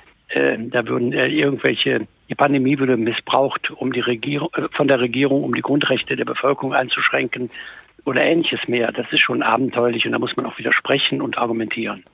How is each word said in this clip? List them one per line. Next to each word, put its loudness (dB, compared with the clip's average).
Äh, 2
da -2
würden, 0
äh, 2
irgendwelche, 0
die -4
Pandemie 2
würde 2
missbraucht, 0
um -4
die -2
Regierung, -2
äh, -4
von 2
der 4
Regierung, 2
um -2
die -2
Grundrechte 0
der -2
Bevölkerung -2
einzuschränken -2
oder 2
Ähnliches 2
mehr. 0
Das -6
ist 2
schon 0
abenteuerlich 2
und -2
da 0
muss -4
man -2
auch -8
widersprechen 0
und -4
argumentieren. -2